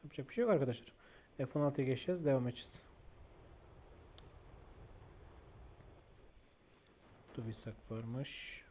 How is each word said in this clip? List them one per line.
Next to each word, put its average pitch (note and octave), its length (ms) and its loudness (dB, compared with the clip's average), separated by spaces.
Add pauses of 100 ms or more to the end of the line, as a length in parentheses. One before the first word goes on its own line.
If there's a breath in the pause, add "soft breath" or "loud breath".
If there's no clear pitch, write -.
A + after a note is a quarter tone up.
Yapacak C#3+ 260 -8
bir - 40 -14
şey A#3 80 2
yok A#3 100 6
arkadaşlar. C3+ 420 4 (440 loud breath)
F C#3 220 0
on - 20 6
altıya C#3+ 260 4
geçeceğiz. D#3+ 380 2
Devam C3 220 6
edeceğiz. - 340 -8 (4000)
Duvisak A2+ 400 -6 (140)
varmış. A#2 800 -6